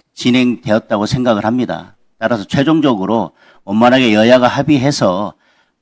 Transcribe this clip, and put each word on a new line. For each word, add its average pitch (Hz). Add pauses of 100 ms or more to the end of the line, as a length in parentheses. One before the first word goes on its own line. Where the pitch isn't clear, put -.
(140)
진행되었다고 117
생각을 117
합니다. 98 (220)
따라서 110
최종적으로 120 (320)
원만하게 123
여야가 120
합의해서 127 (480)